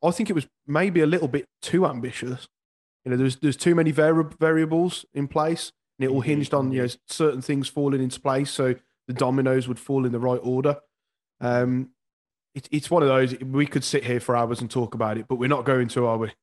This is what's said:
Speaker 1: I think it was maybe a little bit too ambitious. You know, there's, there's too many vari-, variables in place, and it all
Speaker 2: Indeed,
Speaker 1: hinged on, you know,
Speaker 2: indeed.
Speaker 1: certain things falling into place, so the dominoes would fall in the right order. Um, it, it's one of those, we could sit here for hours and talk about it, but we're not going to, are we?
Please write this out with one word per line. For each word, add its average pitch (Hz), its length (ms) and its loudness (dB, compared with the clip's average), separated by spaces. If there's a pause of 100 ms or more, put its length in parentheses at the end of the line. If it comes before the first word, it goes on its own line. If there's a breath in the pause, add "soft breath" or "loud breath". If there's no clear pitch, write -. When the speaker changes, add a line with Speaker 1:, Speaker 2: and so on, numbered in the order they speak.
Speaker 1:
I 170 80 4
think 208 200 0
it - 20 0
was 156 140 -2 (200)
maybe 165 360 2
a 151 40 6
little 160 220 2
bit 135 180 -4 (140)
too 180 240 2
ambitious. 123 640 -6 (560)
You 127 60 -4
know, 123 80 0
there's, 131 180 0
there's 143 220 0
too 170 160 4
many 160 160 4
vari-, 156 400 4 (100)
variables 160 720 0
in 139 160 -4
place, 160 420 -2 (280)
and 131 80 -2
it 131 40 0
all 135 120 0
Speaker 2:
Indeed, 143 80 -2
Speaker 1:
hinged 147 240 0
on, 135 180 0
you 131 60 -2
know, 123 60 0
Speaker 2:
indeed. 120 140 -6 (100)
Speaker 1:
certain 131 340 0
things 139 260 -2
falling 139 340 0
into 127 160 -4
place, 139 320 0
so 127 240 0 (320)
the 127 60 -6
dominoes 131 560 0
would 120 100 -8
fall 135 280 -2
in 120 60 -2
the 117 60 -2
right 127 240 0
order. 135 360 0 (640)
Um, 123 480 0 (640)
it, 139 180 -12
it's 151 180 -4
one 170 120 4
of 139 80 6
those, 131 280 2
we 131 280 -2
could 139 180 -4
sit - 180 -2
here 123 160 -2
for 120 160 -2
hours 120 280 0
and 117 80 -6
talk 117 240 -4
about 110 240 -2
it, 110 100 -10
but 131 80 -2
we're 123 140 0
not 131 160 0
going 127 220 2
to, 123 180 0
are 113 100 0
we? 110 160 -4 (100)